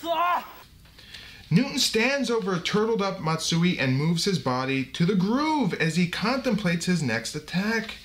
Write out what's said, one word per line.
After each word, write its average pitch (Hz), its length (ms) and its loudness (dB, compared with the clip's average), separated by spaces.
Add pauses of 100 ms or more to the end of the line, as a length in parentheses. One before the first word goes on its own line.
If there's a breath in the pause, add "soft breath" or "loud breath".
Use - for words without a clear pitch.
(1500 loud breath)
Newton 262 280 2
stands 247 520 2
over 196 240 0
a 170 40 0
turtled 214 420 0
up 190 200 -2
Matsui 165 580 0
and 131 180 2
moves 165 300 0
his 190 120 0
body 131 460 -2
to 170 220 0
the 208 80 4
groove 247 600 2
as 160 220 0
he 180 120 4
contemplates 208 760 0
his 180 180 2
next 117 320 -2
attack. 208 580 -2 (120)